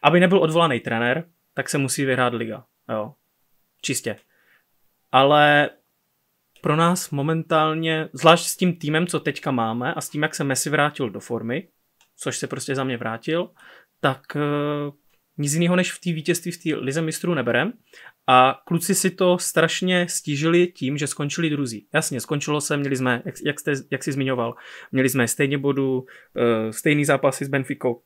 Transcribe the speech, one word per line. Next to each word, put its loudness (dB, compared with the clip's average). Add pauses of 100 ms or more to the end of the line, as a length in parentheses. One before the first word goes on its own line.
aby 6
nebyl 4
odvolaný 2
trenér, -2 (300)
tak -6
se -2
musí -2
vyhrát 0
liga, -8 (260)
jo. -6 (680)
Čistě. -6 (960)
Ale 6 (920)
pro 0
nás 2
momentálně, 0
zvlášť 6
s -6
tím 2
týmem, -2
co -2
teďka -4
máme -2
a -6
s -10
tím, -4
jak -4
se -4
Messi -2
vrátil 0
do -10
formy, -6 (500)
což -6
se -6
prostě -6
za -2
mě -4
vrátil, -4 (500)
tak, 0 (140)
eh, -2 (960)
nic -2
jiného 2
než 0
v -16
té -4
vítězství -2
v -14
té -2
Lize -4
mistrů -2
neberem. 0 (540)
A 6
kluci 0
si 0
to 2
strašně 0
stížili 2
tím, -6
že -4
skončili -4
druzí. -4
Jasně, -2
skončilo -2
se, -2
měli -2
jsme, 0
jak, -8 (100)
jak -4
jste, -2 (180)
jak -6
jsi -4
zmiňoval, -2 (360)
měli 2
jsme 2
stejně 0
bodů, 0 (320)
eh, 0
stejný 2
zápasy 2
s -10
Benficou -2